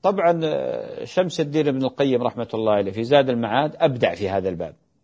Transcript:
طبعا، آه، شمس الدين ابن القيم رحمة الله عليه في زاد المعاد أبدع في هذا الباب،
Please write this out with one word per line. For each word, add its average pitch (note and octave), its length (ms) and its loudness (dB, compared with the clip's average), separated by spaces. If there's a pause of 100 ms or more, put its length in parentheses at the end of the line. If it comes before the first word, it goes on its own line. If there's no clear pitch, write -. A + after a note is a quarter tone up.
طبعا، F3 420 2
آه، C3+ 600 -4
شمس F3+ 360 -2
الدين D3 280 0
ابن C3+ 160 0
القيم B2+ 380 0
رحمة A#2 320 -4
الله A2 180 2
عليه G2 200 0
في A2+ 120 -4
زاد C3+ 240 4
المعاد A#2+ 480 0
أبدع A#2+ 380 2
في F#2+ 140 -4
هذا F#2+ 200 0
الباب، E2+ 260 -6 (300)